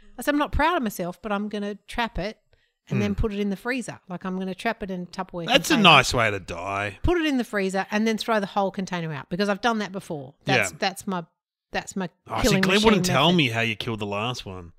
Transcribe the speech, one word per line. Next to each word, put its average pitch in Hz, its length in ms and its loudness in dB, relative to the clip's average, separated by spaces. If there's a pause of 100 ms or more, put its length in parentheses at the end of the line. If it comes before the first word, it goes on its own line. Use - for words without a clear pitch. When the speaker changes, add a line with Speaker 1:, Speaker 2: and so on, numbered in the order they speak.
(180)
Speaker 1:
I 247 40 -12
said, 285 120 0
"I'm 294 60 2
not 269 120 0
proud 330 260 2
of 277 60 0
myself, 180 380 -6
but 214 100 -8
I'm 208 180 -2
gonna 202 260 -6 (120)
trap 233 300 -4
it 196 200 -6 (520)
and 123 120 0
then 208 100 0
Speaker 2:
Hmm. 196 100 -2
Speaker 1:
put 208 120 0
it 202 60 -4
in 208 100 0
the 196 80 -2
freezer. 240 500 -6
Like, 180 180 -10
I'm 185 140 -4
gonna 185 160 -6
trap - 260 -4
it 196 80 -8
in 180 140 -6
a - 20 -8
Tupperware 180 400 -8
Speaker 2:
That's 233 240 4
a 330 60 6
Speaker 1:
container, 226 80 4
Speaker 2:
nice 151 300 8
way 113 180 2
to 98 80 -4
die. 98 640 -6
Speaker 1:
put 349 160 2
it 311 60 0
in 277 120 0
the 240 60 0
freezer 190 480 -2
and 214 160 0
then 226 100 0
throw 220 220 0
the 196 80 0
whole 196 240 0
container 170 420 -6
out," 151 160 -10
because 202 200 -2
I've 196 120 -4
done 233 180 0
that 196 120 -6
before. 151 440 -12 (100)
That's, 101 260 2
Speaker 2:
Yeah. 147 80 -18
Speaker 1:
that's 190 260 -4
my, 180 200 -4 (460)
that's - 240 -8
my 185 140 -4 (200)
Speaker 2:
Oh, 110 80 -4
see, - 60 0
Speaker 1:
killing 196 180 4
Speaker 2:
Glenn 190 140 4
Speaker 1:
machine 214 100 4
Speaker 2:
wouldn't 202 200 6
tell 131 220 4
Speaker 1:
method. 180 100 6
Speaker 2:
me 139 120 4
how 113 120 0
you 113 140 0
killed 110 240 -4
the 107 60 -4
last 104 400 -4
one. 92 340 -12